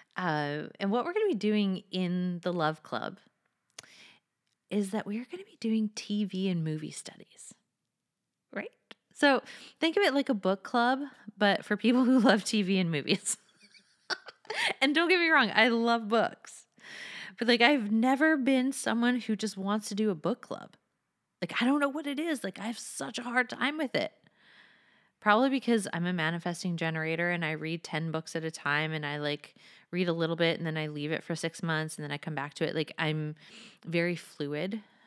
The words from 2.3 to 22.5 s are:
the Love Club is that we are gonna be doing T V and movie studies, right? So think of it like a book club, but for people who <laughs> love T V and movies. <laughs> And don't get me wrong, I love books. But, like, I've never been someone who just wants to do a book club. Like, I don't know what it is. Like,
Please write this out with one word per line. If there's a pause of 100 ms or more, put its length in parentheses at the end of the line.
the
Love
Club (1500)
is
that
we
are
gonna
be
doing
T
V
and
movie
studies, (1000)
right? (460)
So (380)
think
of
it
like
a
book
club, (360)
but
for
people
who
<laughs>
love
T
V
and
movies.
<laughs> (640)
And
don't
get
me
wrong,
I
love
books. (720)
But,
like,
I've
never
been
someone
who
just
wants
to
do
a
book
club. (640)
Like,
I
don't
know
what
it
is.
Like,